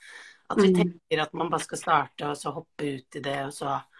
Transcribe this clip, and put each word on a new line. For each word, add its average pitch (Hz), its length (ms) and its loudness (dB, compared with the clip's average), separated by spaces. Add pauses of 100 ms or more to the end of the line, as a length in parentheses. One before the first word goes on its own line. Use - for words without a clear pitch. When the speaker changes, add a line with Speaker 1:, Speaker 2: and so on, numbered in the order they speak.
(500)
Speaker 1:
At - 80 -2
vi 196 140 8
Speaker 2:
Mm. 185 40 6
Speaker 1:
tenker 175 460 0
at 156 120 -6
man 165 160 -2
bare 156 100 0
skal - 180 -8
starte, 151 500 0
og 147 80 -4
så 147 160 -6
hoppe 147 460 -6
ut - 180 -16
i 143 40 -10
det, 139 260 -4
og 147 60 -8
så, 139 300 -4 (180)